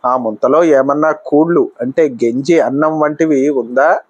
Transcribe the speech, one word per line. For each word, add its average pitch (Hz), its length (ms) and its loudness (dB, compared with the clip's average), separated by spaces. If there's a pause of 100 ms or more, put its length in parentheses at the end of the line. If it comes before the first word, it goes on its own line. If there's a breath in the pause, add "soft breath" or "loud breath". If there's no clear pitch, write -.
ఆ 127 120 0
ముంతలో 123 460 0
ఏమన్నా 147 480 2
కూళ్ళు 156 600 0 (100)
అంటే 135 280 0
గెంజి 127 500 0
అన్నం 147 400 0
వంటివి 151 500 0
ఉందా?" 131 500 0 (100)